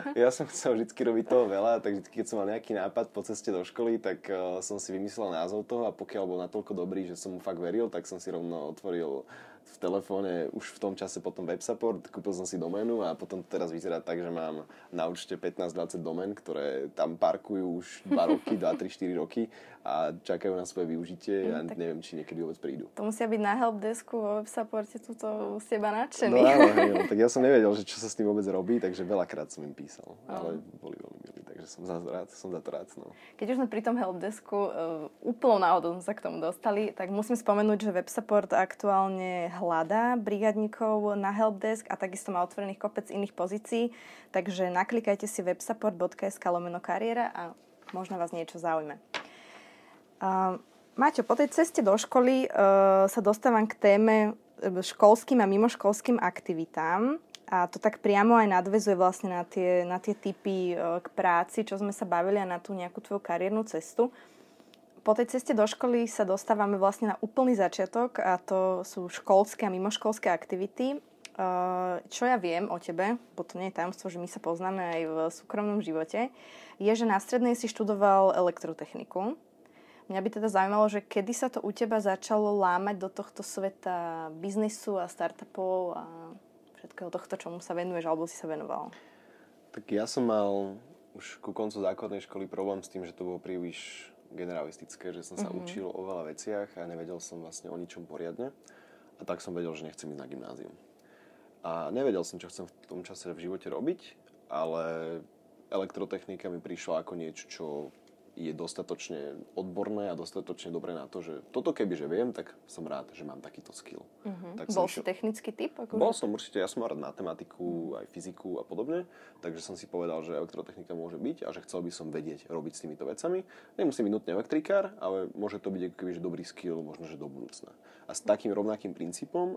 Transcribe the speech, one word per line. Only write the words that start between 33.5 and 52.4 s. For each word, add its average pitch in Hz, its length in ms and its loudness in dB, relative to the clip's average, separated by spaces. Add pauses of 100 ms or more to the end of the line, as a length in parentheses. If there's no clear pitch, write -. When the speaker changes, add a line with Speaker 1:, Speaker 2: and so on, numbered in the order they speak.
Speaker 2:
sme 254 80 0
pri 220 140 -2
tom 233 120 0
helpdesku, 196 640 -4
e, 202 120 0 (500)
úplnou 233 400 4
náhodou 170 320 6
sme 180 140 -8
sa 214 100 -4
k - 80 -18
tomu 160 160 -4
dostali, 202 480 0
tak 190 240 -6
musím 214 240 0
spomenúť, 208 420 4
že 208 140 0
web 180 160 -2
support 208 480 2
aktuálne 185 1000 2
hľadá 185 640 2
brigadníkov 214 1000 2
na 196 140 0
helpdesk 220 580 2
a - 80 2
takisto 196 380 -6
má 180 80 0
otvorených 196 400 -4
kopec 208 260 -4
iných - 300 -4
pozícií, 214 560 -2 (400)
takže 185 400 0
naklikajte 208 560 2
si 196 160 -4
websupport 214 480 0
bodka 180 320 -2
es 196 160 -6
ká - 80 0
lomeno 175 320 0
kariéra 226 500 -2
a 180 120 -8 (500)
možno 185 240 -6
vás 170 160 -2
niečo 165 240 -8
zaujme. 160 400 -2 (1200)
A, 190 400 2 (360)
Maťo, 254 320 4
po 240 80 6
tej 294 160 4
ceste 320 320 4
do 196 100 6
školy, 254 540 6